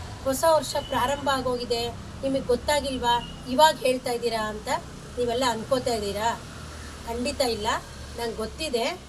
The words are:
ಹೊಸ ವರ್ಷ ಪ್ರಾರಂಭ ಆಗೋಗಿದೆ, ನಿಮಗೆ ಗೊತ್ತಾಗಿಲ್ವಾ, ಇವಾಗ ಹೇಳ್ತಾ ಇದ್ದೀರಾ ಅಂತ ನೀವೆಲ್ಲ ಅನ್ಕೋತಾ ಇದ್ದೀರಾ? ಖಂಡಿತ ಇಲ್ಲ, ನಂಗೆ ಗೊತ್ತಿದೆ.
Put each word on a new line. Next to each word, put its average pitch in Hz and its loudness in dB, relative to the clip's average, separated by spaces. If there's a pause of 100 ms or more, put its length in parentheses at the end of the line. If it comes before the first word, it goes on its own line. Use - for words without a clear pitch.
(240)
ಹೊಸ 269 2 (100)
ವರ್ಷ 285 2 (140)
ಪ್ರಾರಂಭ 277 0
ಆಗೋಗಿದೆ, 240 0 (340)
ನಿಮಗೆ 269 0
ಗೊತ್ತಾಗಿಲ್ವಾ, 294 0
ಇವಾಗ 302 8
ಹೇಳ್ತಾ 254 0
ಇದ್ದೀರಾ 226 0
ಅಂತ 214 -6 (500)
ನೀವೆಲ್ಲ 247 2
ಅನ್ಕೋತಾ 240 0
ಇದ್ದೀರಾ? 208 0 (680)
ಖಂಡಿತ 240 -2
ಇಲ್ಲ, 226 0 (540)
ನಂಗೆ 233 -4
ಗೊತ್ತಿದೆ. 240 -2 (100)